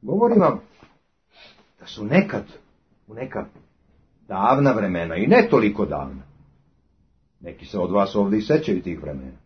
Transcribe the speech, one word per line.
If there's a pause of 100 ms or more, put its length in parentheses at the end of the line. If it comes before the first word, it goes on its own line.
Govorim
vam (1200)
da
su
nekad, (600)
u
neka (800)
davna
vremena,
i
ne
toliko
davna, (1160)
neki
se
od
vas
ovdje
i
sećaju
tih
vremena